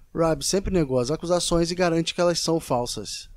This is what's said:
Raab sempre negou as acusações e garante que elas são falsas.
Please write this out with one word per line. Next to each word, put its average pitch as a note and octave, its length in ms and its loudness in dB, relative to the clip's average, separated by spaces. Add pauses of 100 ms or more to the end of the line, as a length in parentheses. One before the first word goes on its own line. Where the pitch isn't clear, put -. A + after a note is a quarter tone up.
(160)
Raab D#3+ 280 2
sempre F#3+ 300 0
negou C3+ 240 2
as B2 140 0
acusações E3+ 580 0
e F3 60 -4
garante E3 400 0
que F3+ 60 0
elas F3 180 2
são E3 200 0
falsas. A#2+ 760 -4